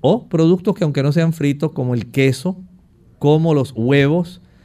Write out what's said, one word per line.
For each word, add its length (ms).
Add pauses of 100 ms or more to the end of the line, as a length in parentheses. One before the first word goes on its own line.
o 280
productos 460
que 80
aunque 200
no 80
sean 220
fritos, 380
como 220
el 140
queso, 500 (640)
como 340
los 220
huevos, 640 (240)